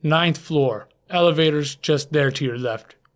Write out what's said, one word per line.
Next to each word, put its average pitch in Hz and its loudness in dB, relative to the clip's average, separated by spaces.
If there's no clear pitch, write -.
Ninth 160 2
floor. 131 -2
Elevator's 160 2
just 147 -2
there 143 2
to 139 -6
your 120 -4
left. 120 -8